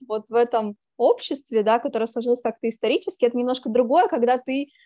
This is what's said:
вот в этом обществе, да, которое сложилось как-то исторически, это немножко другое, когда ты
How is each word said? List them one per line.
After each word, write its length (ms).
вот 220
в 40
этом 420
обществе, 640
да, 160
которое 300
сложилось 340
как-то 260
исторически, 560
это 140
немножко 320
другое, 380
когда 300
ты 300